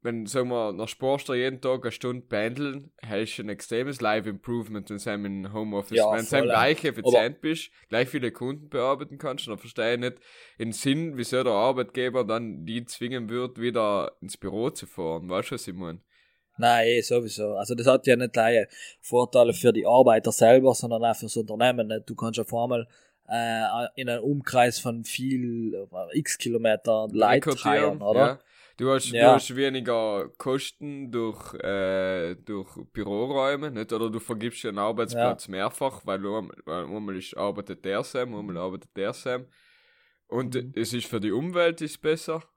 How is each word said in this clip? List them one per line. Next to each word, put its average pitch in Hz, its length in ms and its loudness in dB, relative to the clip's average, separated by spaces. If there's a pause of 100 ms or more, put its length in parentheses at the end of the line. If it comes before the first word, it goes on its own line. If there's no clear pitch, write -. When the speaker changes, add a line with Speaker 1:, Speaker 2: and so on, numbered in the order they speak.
Speaker 1:
wenn, 117 240 -4
sagen 127 220 -2
wir, 117 240 -2
nach 107 160 -6
Sportster 135 460 -2
jeden 127 260 -2
Tag 131 220 -2
eine 117 100 -4
Stunde 123 340 -8
pendeln, 135 720 -4
hältst 110 400 -6
du 120 60 -8
ein 104 40 -8
extremes 120 520 -6
Life-Improvement, 107 880 -4
wenn 101 80 -8
du 110 120 -8 (180)
im 98 240 -8
Homeoffice, 107 460 -2
Speaker 2:
Ja, 107 140 6
Speaker 1:
wenn 107 60 0
du 113 60 -4
Speaker 2:
voll. 139 240 2
Speaker 1:
gleich 123 360 4
Speaker 2:
Aber 156 40 2
Speaker 1:
effizient 123 520 4
bist, 160 300 -6 (180)
gleich 123 200 0
viele 123 240 -4
Kunden 147 360 -8
bearbeiten 139 500 -2
kannst, 143 300 -8
dann 104 100 -8
verstehe 117 360 -2
ich 120 60 -2
nicht 123 160 -4 (420)
den 113 140 -6
Sinn, 147 440 -2
wieso 127 280 0
der 123 80 2
Arbeitgeber 123 720 2
dann 107 420 -4
die 117 180 -6
zwingen 120 440 -6
wird, 123 320 -6
wieder 110 600 0
ins - 160 -12
Büro 104 340 -4
zu - 160 -14
fahren. 82 420 -6
Weißt 95 220 -2
du, 143 40 -6
was - 140 -10
ich 95 60 -10
mein? 87 280 -10 (560)
Speaker 2:
Nein, 117 280 6
eh, 120 140 4
sowieso. 107 540 -2
Also 101 200 -4
das 120 120 2
hat 131 200 6
ja 127 100 8
nicht 120 180 -2
gleich 113 320 4 (340)
Vorteile 120 540 6
für 120 180 6
die 107 140 2
Arbeiter 117 460 8
selber, 127 420 8
sondern 117 300 -2
auch 113 120 4
fürs - 200 -8
Unternehmen, 117 500 0
nicht? 107 240 -6
Du 117 40 -6
kannst - 260 -4
auf - 120 -6
einmal, 120 340 -2 (420)
äh, 113 680 -2
in 127 160 -6
einem 117 140 -2
Umkreis 127 560 2
von 117 240 -6
viel, 120 680 -4
äh, 92 440 -4
x - 200 -2
Kilometer 110 720 0
Leute 107 200 4 (180)
Speaker 1:
Rekrutieren, 135 160 -4
Speaker 2:
heiern, 147 380 2
oder? 110 180 4
Speaker 1:
ja. 139 180 4 (400)
Du 131 120 0
hast, 127 220 0
Speaker 2:
Ja. 117 160 8
Speaker 1:
du 127 80 12
hast 120 180 -2
weniger 117 760 0 (100)
Kosten 139 760 -6
durch, 113 420 -6
äh, 95 840 -2
durch 95 320 -10 (240)
Büroräume, 135 800 -2
nicht? 110 220 -6
Oder 113 180 -2
du 110 80 -6
vergibst 113 460 -8
dir 123 60 -4
einen 98 80 -6
Arbeitsplatz 117 680 0
Speaker 2:
Ja. - 40 -14
Speaker 1:
mehrfach, 110 540 -4
weil 98 160 -4
du 101 160 -4
am-, 104 160 -8 (120)
weil 82 200 -6
einmal 101 320 -8
ist, - 200 -12
arbeitet 98 480 -6
der 98 180 -2
Sam, 123 320 -6
einmal 104 240 -8
arbeitet 92 380 -8
der 101 160 -4
Sam. 127 340 -6 (840)
Und 127 260 -4
Speaker 2:
Mhm. 127 200 -6
Speaker 1:
es 113 200 -4
ist 120 120 -4
für 117 140 -4
die 101 120 -2
Umwelt 170 500 0
ist 151 180 -10
besser 160 420 -4 (140)